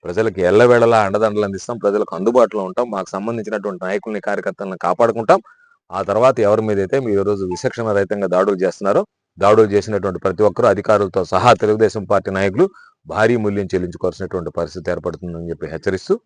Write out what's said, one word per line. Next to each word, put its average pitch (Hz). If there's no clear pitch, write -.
ప్రజలకు 95
ఎల్లవేళలా 117
అండదండలు 104
అందిస్తాం, 98
ప్రజలకు 104
అందుబాటులో 107
ఉంటాం, 117
మాకు 92
సంబంధించినటువంటి 104
నాయకుల్ని 101
కార్యకర్తలను 98
కాపాడుకుంటాం. 113
ఆ 90
తర్వాత 110
ఎవరి 107
మీద 107
అయితే 95
మీరు 107
ఈరోజు 98
విచక్షణ 110
రహితంగా 101
దాడులు 95
చేస్తున్నారో, 98
దాడులు 104
చేసినటువంటి 98
ప్రతి 95
ఒక్కరూ 104
అధికారులతో 101
సహా 101
తెలుగుదేశం 107
పార్టీ 98
నాయకులు 98
భారీ 110
మూల్యం 101
చెల్లించుకోవాల్సినటువంటి 90
పరిస్థితి 85
ఏర్పడుతుందని 85
చెప్పి 82
హెచ్చరిస్తూ 82